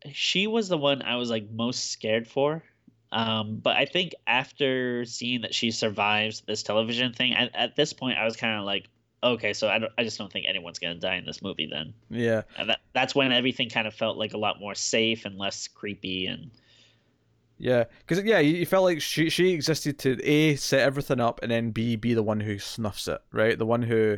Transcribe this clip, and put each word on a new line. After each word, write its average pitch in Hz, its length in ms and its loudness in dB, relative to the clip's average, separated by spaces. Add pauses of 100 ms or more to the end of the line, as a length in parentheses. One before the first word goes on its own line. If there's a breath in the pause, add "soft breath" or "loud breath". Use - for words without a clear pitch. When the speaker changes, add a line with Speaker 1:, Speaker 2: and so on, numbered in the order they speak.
(140)
Speaker 1:
she 190 340 0
was 220 220 0
the 175 80 2
one 139 260 2
I 120 140 -2
was, 123 120 -2
like, 110 220 -2
most 117 400 -2
scared 113 360 0
for. 151 360 0 (480)
Um, 110 480 -2
but - 180 2
I 135 80 4
think 180 280 -2 (140)
after 127 800 0
seeing 120 360 -4
that - 140 -8
she 117 160 2
survives 107 720 0
this 107 220 -6
television 117 500 0
thing, 123 200 0
at, 120 220 0
at 117 220 -2
this 151 160 2
point, 131 240 -4
I 107 80 0
was 113 120 0
kinda 110 260 -2
like, 98 260 -4 (340)
"Okay, 113 300 2
so 107 160 0
I 104 100 2
don't, 113 180 -4
I 123 60 0
just 110 160 -4
don't 101 140 -10
think 95 160 -6
anyone's 87 300 -6
gonna 85 160 -6
die 92 220 -2
in 82 80 -8
this 78 160 -10
movie 90 260 -6
then." 73 260 -8 (160)
Speaker 2:
Yeah. 113 340 0 (120)
Speaker 1:
And 107 160 -8
that, - 80 -2 (140)
that's 131 220 0
when 135 180 4
everything 123 360 0
kind 110 180 0
of 107 80 -6
felt, 110 220 -2
like, 107 160 -4
a 110 60 -6
lot 104 220 -2
more 101 140 -8
safe 113 500 0
and 98 120 -8
less 98 300 -6
creepy 95 600 -6
and 95 220 -10 (1120 soft breath)
Speaker 2:
Yeah, 120 260 4 (220 soft breath)
'cause, 175 160 2
yeah, 214 160 4
you, 156 180 6
you 175 80 0
felt 190 180 4
like 170 180 2
she, 156 280 0
she 180 220 4
existed 151 480 0
to, 131 240 0
A, 151 320 4
set 135 260 2
everything 135 380 0
up, 117 240 0
and 117 80 -2
then, 117 200 0
B, 113 240 0
be 120 180 0
the 113 100 4
one 107 160 0
who 104 200 -4
snuffs - 480 -6
it, - 140 -4 (100)
right? 110 260 2
The 113 80 0
one 117 180 2
who 110 340 2